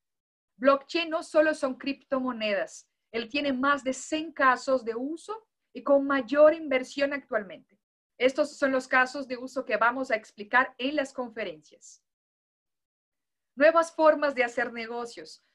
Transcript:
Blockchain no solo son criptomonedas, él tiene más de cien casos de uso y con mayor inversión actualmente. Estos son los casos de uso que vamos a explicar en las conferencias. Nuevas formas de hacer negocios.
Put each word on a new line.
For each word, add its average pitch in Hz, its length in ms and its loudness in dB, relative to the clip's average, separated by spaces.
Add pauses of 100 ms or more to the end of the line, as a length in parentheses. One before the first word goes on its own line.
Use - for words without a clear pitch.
(580)
Blockchain 277 500 0
no 320 140 -4
solo 311 320 2
son 262 220 -4
criptomonedas, 233 1080 -6 (240)
él 226 200 -6
tiene 285 240 -2
más 277 280 0
de 262 120 -4
cien 311 360 -6
casos 254 540 0
de 220 100 -6
uso 330 540 -10 (240)
y 247 100 -14
con 277 240 2
mayor 277 460 6
inversión 277 600 -2
actualmente. 208 640 -8 (380)
Estos 262 400 0
son 269 140 0
los 262 140 -2
casos 262 400 0
de 247 120 -8
uso 262 260 -10
que 208 140 -2
vamos 254 320 0
a 226 60 2
explicar 247 600 -2
en 269 180 -4
las 277 200 -4
conferencias. 214 880 -12 (1500)
Nuevas 320 340 4
formas 294 440 4
de 247 100 0
hacer 240 260 -4
negocios. 233 720 -12 (120)